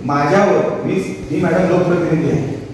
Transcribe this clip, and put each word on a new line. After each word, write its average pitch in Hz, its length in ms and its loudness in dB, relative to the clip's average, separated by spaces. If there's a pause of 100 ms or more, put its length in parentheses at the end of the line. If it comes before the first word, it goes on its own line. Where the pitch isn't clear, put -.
माझ्यावर, 147 800 2
मी, - 460 -4
मी 156 100 -2
मॅडम 180 280 2
लोकप्रतिनिधी 165 600 2
आहे - 440 -4